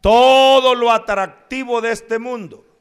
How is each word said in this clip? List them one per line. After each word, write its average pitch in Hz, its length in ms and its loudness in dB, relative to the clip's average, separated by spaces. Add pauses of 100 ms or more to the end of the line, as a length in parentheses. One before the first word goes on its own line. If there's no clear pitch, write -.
todo 262 720 4
lo 233 160 -2
atractivo 226 880 -6
de 226 120 -4
este 226 260 -8
mundo 226 460 -14 (160)